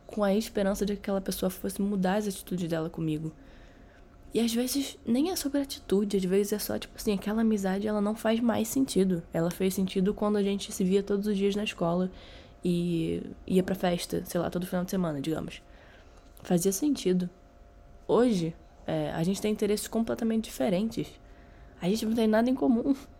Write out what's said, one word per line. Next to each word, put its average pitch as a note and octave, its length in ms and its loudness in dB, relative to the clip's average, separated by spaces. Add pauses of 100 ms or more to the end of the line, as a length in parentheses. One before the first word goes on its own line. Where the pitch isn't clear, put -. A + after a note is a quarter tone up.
com - 180 -2
a G3 100 4
esperança G3+ 520 0
de G3+ 80 -2
que G3+ 60 -6
aquela G3 220 -2
pessoa F#3 280 -2
fosse F#3+ 320 -6
mudar G3 340 0
as G#3+ 120 0
atitudes F#3 400 -4
dela D#3+ 220 -2
comigo. D#3+ 420 -4 (1000)
E G#3+ 60 2
às A3+ 140 2
vezes B3+ 520 -2
nem C4+ 240 2
é F#4+ 60 -2
sobre C#4+ 260 -2
atitude, G#3 560 0
às F#3+ 60 2
vezes G3+ 300 2
é G#3 60 -2
só, - 200 -4
tipo - 160 -10
assim, - 180 -2
aquela G#3 280 0
amizade, G3+ 460 2
ela G#3+ 120 0
não G#3 160 0
faz A3+ 240 0
mais A3 280 2
sentido. F#3+ 560 2 (100)
Ela E3 180 0
fez F#3 220 0
sentido F#3+ 400 2
quando G#3 240 0
a G3+ 60 2
gente G3 280 -2
se - 120 -2
via F#3+ 200 4
todos G3+ 240 0
os G#3 100 0
dias G3 180 2
na G#3 80 -2
escola F3+ 460 0 (540)
e F3 600 0 (240)
ia F#3 160 4
pra F#3 120 -2
festa, F3 500 -2
sei - 140 -2
lá, E3 100 0
todo F3+ 160 -2
final F3+ 200 -2
de F3+ 60 -8
semana, E3+ 280 -2
digamos. - 420 -4 (800)
Fazia F#3 280 2
sentido. F#3 580 2 (800)
Hoje, F#3+ 480 4 (300)
é, D#3 260 -2
a E3 120 -2
gente F#3+ 180 0
tem G#3+ 100 0
interesses G#3+ 360 0
completamente A3+ 580 0
diferentes. A3 640 -2 (720)
A E3+ 60 0
gente A3+ 180 2
não A3 80 0
tem A3+ 140 4
nada A3 220 4
em C4 60 2
comum. C4+ 400 2 (240)